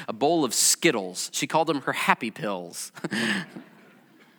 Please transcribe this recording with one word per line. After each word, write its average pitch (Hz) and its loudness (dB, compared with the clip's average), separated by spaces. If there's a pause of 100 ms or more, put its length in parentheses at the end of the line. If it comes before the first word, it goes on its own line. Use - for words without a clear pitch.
a 117 -4
bowl 147 2
of 113 0
Skittles. 101 2
She - -2
called 160 2
them 147 0
her 143 -2
happy 131 0
pills. 90 -6 (180)
<laughs> 214 0 (1080)